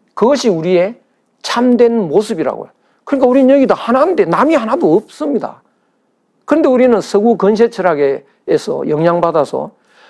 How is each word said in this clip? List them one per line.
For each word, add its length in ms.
그것이 340
우리의 520
참된 680
모습이라고요. 640
그러니까 240
우린 220
여기 160
다 80
하나인데 520
남이 280
하나도 420
없습니다. 680
그런데 240
우리는 320
서구 360
근세 340
철학에서 1160
영향받아서 840